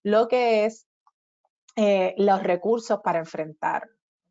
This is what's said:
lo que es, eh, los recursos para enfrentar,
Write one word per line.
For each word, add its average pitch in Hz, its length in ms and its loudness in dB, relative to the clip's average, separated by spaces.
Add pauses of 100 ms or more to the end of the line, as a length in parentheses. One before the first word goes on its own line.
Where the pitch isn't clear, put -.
lo 214 260 2
que 233 380 2
es, - 200 -8 (920)
eh, 196 420 2
los 196 240 2
recursos 202 600 -2
para 170 160 0
enfrentar, 160 680 -8 (420)